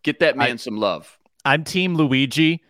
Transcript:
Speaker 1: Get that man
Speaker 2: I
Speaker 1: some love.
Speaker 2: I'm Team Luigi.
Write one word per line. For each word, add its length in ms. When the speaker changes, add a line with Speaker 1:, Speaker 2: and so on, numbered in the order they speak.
Speaker 1:
Get 160
that 180
man 160
Speaker 2:
I 40
Speaker 1:
some 200
love. 400
Speaker 2:
I'm 200
Team 320
Luigi. 760